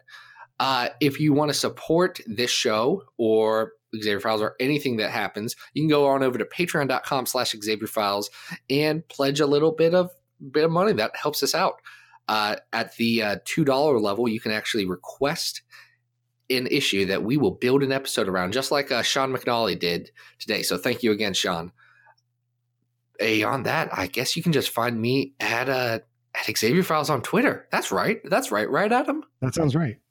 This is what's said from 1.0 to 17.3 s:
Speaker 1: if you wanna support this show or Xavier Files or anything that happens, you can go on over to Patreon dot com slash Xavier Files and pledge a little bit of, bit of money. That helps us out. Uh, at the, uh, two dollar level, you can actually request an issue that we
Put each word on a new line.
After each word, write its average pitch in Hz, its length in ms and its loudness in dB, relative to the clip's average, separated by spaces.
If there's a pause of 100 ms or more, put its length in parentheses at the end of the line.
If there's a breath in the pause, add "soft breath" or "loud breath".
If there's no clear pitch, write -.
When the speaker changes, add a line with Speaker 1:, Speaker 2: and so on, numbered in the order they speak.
Speaker 1:
if 139 200 0
you 151 120 4
wanna 147 220 2
support 165 720 0
this 117 240 -2
show 123 540 0 (120)
or 110 560 2 (240)
Xavier 104 240 0
Files 110 220 0
or - 160 -2
anything 135 380 0
that 107 160 -2
happens, 107 420 -4 (180 loud breath)
you 147 100 -2
can 160 60 2
go 147 200 4
on 139 160 2
over 123 120 2
to 107 80 -2
Patreon 165 440 -2
dot 131 160 -2
com 127 220 -2
slash 123 320 -2
Xavier 107 280 -4
Files 104 420 -2 (400 loud breath)
and 151 400 0
pledge 139 300 -2
a 151 80 2
little 147 260 4
bit 165 220 2
of, 180 160 2 (400)
bit 151 140 2
of 165 60 2
money. 185 220 2
That 110 240 -2
helps - 260 -4
us 135 120 0
out. 170 260 0 (480 loud breath)
Uh, 107 280 0 (160)
at 113 240 -4
the, 117 260 2
uh, 101 140 -2 (100)
two - 180 0
dollar 135 360 4
level, 104 280 0
you 110 120 -2
can 110 120 -4
actually 107 320 -2
request - 800 -4 (880 loud breath)
an 127 160 0
issue 101 400 0
that 95 160 0
we 117 160 0